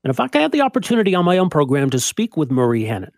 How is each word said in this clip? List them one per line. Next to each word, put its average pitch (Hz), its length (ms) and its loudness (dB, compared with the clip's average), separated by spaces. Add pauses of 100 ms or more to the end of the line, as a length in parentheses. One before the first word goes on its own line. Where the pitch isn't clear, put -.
And 135 60 -2
in 131 40 -2
fact, 254 220 -2
I 294 60 4
had 311 100 0
the 294 80 0
opportunity 226 540 0
on 180 100 2
my 180 140 2
own 185 100 2
program 139 400 0
to 131 100 0
speak - 380 -4
with 143 140 -2
Marie 120 340 0
Henein 107 340 -8